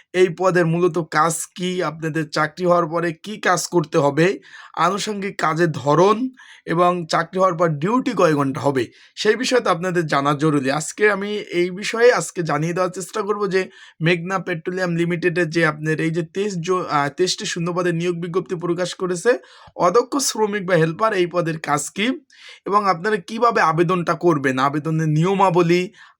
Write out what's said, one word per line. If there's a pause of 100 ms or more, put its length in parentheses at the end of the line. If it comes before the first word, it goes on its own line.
(120)
এই (100)
পদের
মূলত
কাজ (100)
কি,
আপনাদের
চাকরি
হওয়ার
পরে
কি
কাজ
করতে
হবে, (360)
আনুষঙ্গিক
কাজের
ধরন (380)
এবং
চাকরি
হওয়ার
পর
ডিউটি
কয়
ঘন্টা
হবে, (280)
সেই
বিষয়ে
তো
আপনাদের
জানা
জরুরি।
আজকে
আমি
এই
বিষয়ে
আজকে
জানিয়ে
দেওয়ার
চেষ্টা
করব
যে (300)
মেঘনা
পেট্রোলিয়াম
লিমিটেডের
যে
আপনার
এই
যে
তেইশ
জ-,
আহ,
তেইশটি
শূন্য
পদে
নিয়োগ
বিজ্ঞপ্তি
প্রকাশ
করেছে (380)
অদক্ষ
শ্রমিক
বা
হেল্পার,
এই
পদের
কাজ
কি (480)
এবং
আপনারা
কিভাবে
আবেদনটা
করবেন,
আবেদনের
নিয়মাবলী, (300)